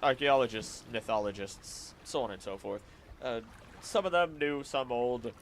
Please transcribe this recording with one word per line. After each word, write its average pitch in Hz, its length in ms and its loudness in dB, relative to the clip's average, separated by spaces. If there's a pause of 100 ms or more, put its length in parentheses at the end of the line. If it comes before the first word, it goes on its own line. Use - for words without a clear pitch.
archaeologists, 131 880 4
mythologists, 104 1000 -4 (100)
so - 200 -2
on 110 80 -2
and 92 100 -10
so 98 160 -8
forth. 101 240 -6 (400)
Uh, 117 200 -4 (400)
some 196 240 0
of 185 60 0
them 170 280 4
new, 147 240 0
some 131 280 -2
old 120 400 0 (100)